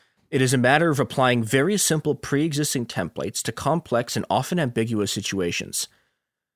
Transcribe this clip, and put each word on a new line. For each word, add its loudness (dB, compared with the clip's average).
it 2
is 2
a 4
matter 4
of 2
applying 2
very 2
simple 0
pre-existing -2
templates -6
to -6
complex -2
and -4
often 0
ambiguous 0
situations. -4